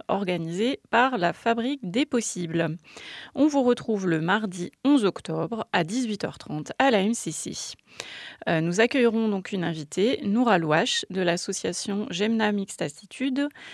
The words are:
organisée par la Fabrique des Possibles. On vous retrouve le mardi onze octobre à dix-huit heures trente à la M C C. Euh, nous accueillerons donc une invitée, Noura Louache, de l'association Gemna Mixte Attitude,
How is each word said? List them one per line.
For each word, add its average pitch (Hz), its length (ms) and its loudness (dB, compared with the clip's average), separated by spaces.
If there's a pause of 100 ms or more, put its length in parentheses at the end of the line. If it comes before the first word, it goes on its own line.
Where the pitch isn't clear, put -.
organisée 180 800 0
par 247 280 4
la 170 140 2
Fabrique 233 480 -2 (100)
des 233 160 0
Possibles. 170 680 -2 (600)
On 277 120 6
vous 285 160 4
retrouve 233 420 2
le 165 140 2
mardi 185 540 -2 (100)
onze 269 220 6
octobre 170 680 -2
à 175 140 2
dix-huit 214 400 -4
heures - 140 -8
trente 151 380 -8
à 269 140 4
la 214 80 6
M 202 140 2
C - 180 -6
C. - 220 -8 (960)
Euh, 165 100 2
nous 175 220 2
accueillerons 226 480 4
donc 196 240 -4
une 190 100 -2
invitée, 165 600 0
Noura 214 340 4
Louache, 165 520 2
de 185 120 -2
l'association 190 880 -2
Gemna 214 420 0
Mixte 202 300 -4
Attitude, 254 640 -4 (260)